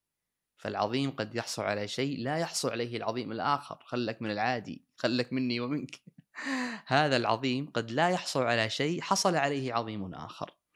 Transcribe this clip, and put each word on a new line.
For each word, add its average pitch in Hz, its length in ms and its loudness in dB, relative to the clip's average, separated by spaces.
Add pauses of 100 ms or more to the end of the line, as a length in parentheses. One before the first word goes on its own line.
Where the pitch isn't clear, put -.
(580)
فالعظيم 110 540 0
قد 107 240 -4
يحصل 113 280 -2
على 104 240 0
شيء 139 320 -2
لا 131 180 -2
يحصل 160 320 0
عليه 117 280 -2
العظيم 110 340 -2
الآخر، 117 540 -2
خلك 117 360 -2
من 110 100 -2
العادي، 110 540 -2 (100)
خلك 123 380 2
مني 127 260 0
ومنك. 131 420 -4 (440)
<laughs> 247 420 -4
هذا 139 300 4
العظيم 123 540 2
قد 113 200 -2
لا 156 180 4
يحصل 160 340 0
على 117 260 4
شيء 151 320 0
حصل 190 340 4
عليه 139 380 2
عظيم 110 400 -2
آخر، - 420 -10 (200)